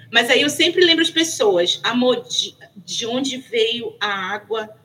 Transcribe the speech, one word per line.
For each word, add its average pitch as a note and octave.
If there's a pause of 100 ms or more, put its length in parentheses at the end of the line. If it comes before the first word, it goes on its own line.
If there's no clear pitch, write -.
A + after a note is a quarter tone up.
Mas A#3
aí C4
eu D4
sempre F4
lembro E4
as -
pessoas, F#3+
amor, A#3+
de, - (220)
de -
onde B3+
veio A#3
a G#3
água G#3 (160)